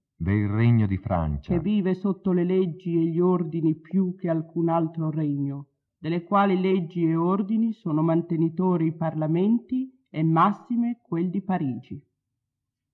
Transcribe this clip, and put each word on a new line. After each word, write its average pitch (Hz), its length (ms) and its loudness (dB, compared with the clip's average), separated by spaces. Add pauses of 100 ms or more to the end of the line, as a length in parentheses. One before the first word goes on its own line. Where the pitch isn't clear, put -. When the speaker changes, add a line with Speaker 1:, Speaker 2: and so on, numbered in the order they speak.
(220)
Speaker 1:
v'è 87 100 -2
il 104 160 0
regno 110 380 4
di 98 120 0
Francia, 80 560 -2
Speaker 2:
che 175 60 2
vive 185 360 0
sotto 190 360 -2
le 175 120 2
leggi 175 520 -2
e 165 100 2
gli 165 140 0
ordini 165 560 0
più 185 400 -2
che 175 140 -4
alcun 165 400 -2
altro 165 400 0
regno, 143 600 -4 (280)
delle 170 260 -4
quali 196 360 2
leggi 185 440 0
e 165 120 2
ordini 202 580 0
sono 156 300 -2
mantenitori 165 840 2
i 160 80 -2
parlamenti 180 920 -2 (200)
e 156 140 -4
massime 208 800 0
quel 170 280 -2
di 190 120 -4
Parigi. 143 580 -4 (960)